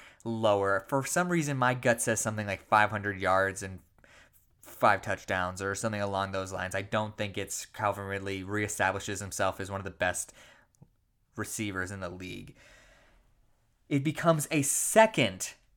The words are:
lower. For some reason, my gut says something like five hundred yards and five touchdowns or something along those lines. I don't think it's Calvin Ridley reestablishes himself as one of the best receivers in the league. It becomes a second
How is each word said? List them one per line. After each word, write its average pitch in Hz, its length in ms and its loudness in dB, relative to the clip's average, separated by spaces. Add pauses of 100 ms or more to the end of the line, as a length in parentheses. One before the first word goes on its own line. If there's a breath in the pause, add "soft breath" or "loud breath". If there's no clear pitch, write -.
(240 loud breath)
lower. 101 640 2
For 135 160 2
some 180 240 0
reason, 147 300 0
my 127 160 4
gut 123 280 2
says 113 200 0
something 107 260 -2
like 95 180 -6
five 107 260 6
hundred 101 280 -4
yards 95 420 2
and 92 180 -10 (840 soft breath)
five 101 400 2
touchdowns 92 600 -2
or 98 140 -2
something 107 260 -2
along 98 300 -2
those 95 220 -4
lines. 92 220 -6
I 101 80 -2
don't 107 340 -4
think 104 200 -6
it's - 280 -8
Calvin 101 400 -2
Ridley 98 360 -4
reestablishes 101 800 -2
himself 95 400 -2
as 95 100 -6
one 98 120 -6
of 95 40 -12
the 95 60 -8
best - 400 -2 (1040 loud breath)
receivers 101 560 -4
in 98 80 -8
the 90 100 -8
league. 92 460 -12 (1300 soft breath)
It 139 160 0
becomes 160 460 2
a 151 100 2
second 151 920 2 (220)